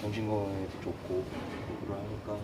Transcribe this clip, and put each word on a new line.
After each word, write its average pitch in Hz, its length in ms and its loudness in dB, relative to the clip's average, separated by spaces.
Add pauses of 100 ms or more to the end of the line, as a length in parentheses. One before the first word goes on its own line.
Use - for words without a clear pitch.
정신 107 260 2
건강에도 98 540 2
좋고 - 420 0 (600)
그러고 98 160 0
하니까 104 420 -2